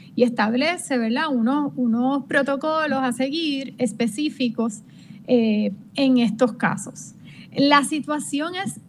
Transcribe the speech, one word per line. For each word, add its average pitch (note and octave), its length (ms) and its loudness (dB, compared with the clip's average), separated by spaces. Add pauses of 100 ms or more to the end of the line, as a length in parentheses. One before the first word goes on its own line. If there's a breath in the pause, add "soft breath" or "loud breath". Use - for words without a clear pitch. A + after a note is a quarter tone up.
(140 loud breath)
Y - 80 2
establece, B3 760 2
¿verdad?, A#3+ 320 0
unos, C4+ 460 2
unos B3+ 480 2
protocolos C#4+ 760 0
a B3 100 0
seguir C#4 680 -4
específicos, A#3 1040 -2 (480 loud breath)
eh, G#3+ 420 4 (220)
en C4+ 240 4
estos A#3 360 2
casos. - 600 -4 (400 loud breath)
La C#4+ 300 4
situación D4+ 720 -4
es F#4+ 340 -8